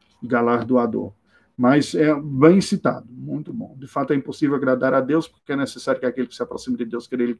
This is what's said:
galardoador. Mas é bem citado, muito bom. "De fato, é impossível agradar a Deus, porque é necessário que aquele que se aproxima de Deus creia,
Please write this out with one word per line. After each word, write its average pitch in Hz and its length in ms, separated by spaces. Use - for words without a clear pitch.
galardoador. 117 920
Mas 135 380
é 156 260
bem 151 400
citado, - 480
muito 139 440
bom. 113 260
"De 131 80
fato, 143 260
é 143 40
impossível 139 400
agradar 131 360
a 135 80
Deus, 151 280
porque - 240
é 139 40
necessário 131 440
que 127 60
aquele 123 200
que - 80
se - 80
aproxima 120 340
de 123 80
Deus 117 220
creia, 120 340